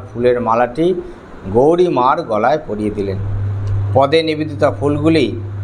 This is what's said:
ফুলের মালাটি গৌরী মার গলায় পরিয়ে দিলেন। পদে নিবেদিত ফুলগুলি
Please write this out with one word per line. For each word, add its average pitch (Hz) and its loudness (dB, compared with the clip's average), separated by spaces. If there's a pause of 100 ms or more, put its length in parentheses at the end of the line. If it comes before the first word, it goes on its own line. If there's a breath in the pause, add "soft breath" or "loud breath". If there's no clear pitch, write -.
(140)
ফুলের 120 2
মালাটি 123 0 (520 loud breath)
গৌরী 165 4
মার 143 2
গলায় 135 0 (100)
পরিয়ে 104 -4
দিলেন। 98 -4 (760)
পদে 143 4
নিবেদিত 151 -2
ফুলগুলি 147 2 (240)